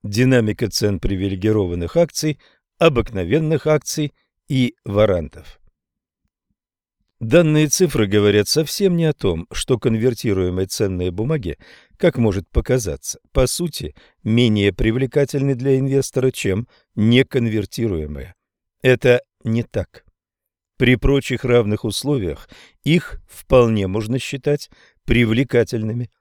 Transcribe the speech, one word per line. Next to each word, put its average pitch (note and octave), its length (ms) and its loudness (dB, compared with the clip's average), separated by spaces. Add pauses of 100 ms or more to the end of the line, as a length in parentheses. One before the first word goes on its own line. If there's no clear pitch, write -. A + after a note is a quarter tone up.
Динамика A2 640 2
цен G2+ 300 -2
привилегированных F#2+ 960 -2
акций, D#3 420 -2 (400)
обыкновенных C#3+ 880 0
акций D3+ 480 -2 (320)
и C3 380 -2
варантов. G2+ 720 -2 (1600)
Данные D3+ 500 4
цифры C#3 380 2
говорят G#2 400 4
совсем E3+ 500 0
не E3 100 0
о D3+ 80 0
том, E2+ 360 -4
что - 280 -2
конвертируемые G2+ 880 0
ценные F#2 440 -4
бумаги, G#2+ 460 -6 (400)
как - 220 0
может G2+ 300 0
показаться, G2+ 680 -4 (140)
по C3 140 2
сути, - 480 -8 (280)
менее G#2+ 500 2
привлекательны C3+ 840 -2
для C3 240 0
инвестора, C3+ 520 0
чем G2+ 380 -4 (260)
неконвертируемые. G#2+ 1400 0 (480)
Это B2 400 2 (200)
не A2+ 200 -2
так. - 420 -10 (720)
При B2 200 4
прочих C3+ 480 0
равных A#2 400 2
условиях G#2+ 640 -4 (340)
их - 440 0
вполне A2+ 600 2
можно A2 320 -4
считать C#3+ 500 -4 (360)
привлекательными. A#2 1040 0 (100)